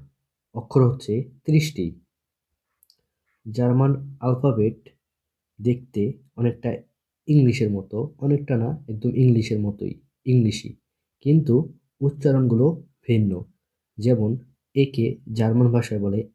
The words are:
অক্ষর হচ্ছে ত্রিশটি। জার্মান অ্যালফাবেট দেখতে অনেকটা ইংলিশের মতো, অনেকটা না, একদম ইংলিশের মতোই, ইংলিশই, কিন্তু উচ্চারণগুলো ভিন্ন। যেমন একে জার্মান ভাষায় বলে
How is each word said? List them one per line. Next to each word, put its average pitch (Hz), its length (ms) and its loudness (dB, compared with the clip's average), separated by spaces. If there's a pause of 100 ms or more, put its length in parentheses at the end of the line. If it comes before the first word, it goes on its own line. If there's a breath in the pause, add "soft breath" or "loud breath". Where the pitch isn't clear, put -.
(560)
অক্ষর 113 280 0
হচ্ছে 120 300 0 (300)
ত্রিশটি। 151 420 0 (1600)
জার্মান 123 460 2 (280)
অ্যালফাবেট 120 600 0 (800)
দেখতে 120 420 -4 (340)
অনেকটা 120 340 -4 (580)
ইংলিশের 123 420 4
মতো, 101 280 -6 (200)
অনেকটা 143 400 -2
না, 113 120 -2 (180)
একদম 117 280 -6
ইংলিশের 117 440 2
মতোই, 101 340 -6 (320)
ইংলিশই, 123 460 0 (540)
কিন্তু 143 300 2 (460)
উচ্চারণগুলো 135 640 2 (380)
ভিন্ন। 107 280 0 (680)
যেমন 110 320 0 (460)
একে 135 300 0 (280)
জার্মান 113 380 2
ভাষায় 117 300 -2
বলে 101 180 -2 (160)